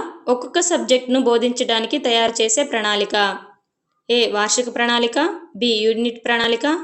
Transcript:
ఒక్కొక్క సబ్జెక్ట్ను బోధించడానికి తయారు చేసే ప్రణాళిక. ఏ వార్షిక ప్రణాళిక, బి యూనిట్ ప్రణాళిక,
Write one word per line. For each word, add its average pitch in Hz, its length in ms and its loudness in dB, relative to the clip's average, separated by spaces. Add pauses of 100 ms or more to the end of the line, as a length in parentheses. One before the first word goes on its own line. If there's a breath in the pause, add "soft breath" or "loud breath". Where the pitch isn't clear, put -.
(280)
ఒక్కొక్క 254 340 0
సబ్జెక్ట్ను 254 580 2
బోధించడానికి 233 800 0
తయారు 226 360 2
చేసే 226 300 0
ప్రణాళిక. 208 520 -2 (920)
ఏ 240 100 2 (120)
వార్షిక 214 420 0
ప్రణాళిక, 240 440 0 (380)
బి 240 200 0
యూనిట్ 226 480 0
ప్రణాళిక, 233 420 0 (180)